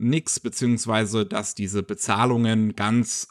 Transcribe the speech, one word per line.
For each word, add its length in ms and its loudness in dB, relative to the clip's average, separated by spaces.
nix, 400 0
beziehungsweise 840 0
dass 300 -6
diese 300 -4
Bezahlungen 920 2
ganz, 560 0